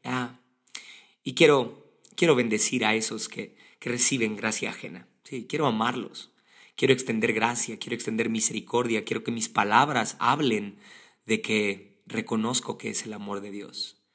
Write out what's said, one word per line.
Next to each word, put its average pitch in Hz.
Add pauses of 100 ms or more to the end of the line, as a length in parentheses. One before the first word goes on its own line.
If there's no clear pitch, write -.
Ah, 123 (840)
y 131
quiero, 143 (160)
quiero 165
bendecir 117
a 107
esos 110
que, - (220)
que -
reciben 117
gracia 107
ajena. - (140)
Sí, 123
quiero 151
amarlos. 113 (440)
Quiero 131
extender 113
gracia, 113
quiero 117
extender 113
misericordia, 113
quiero 113
que 117
mis 113
palabras 113
hablen 113 (480)
de 110
que 104
reconozco 113
que 110
es -
el 110
amor 101
de 101
Dios. - (180)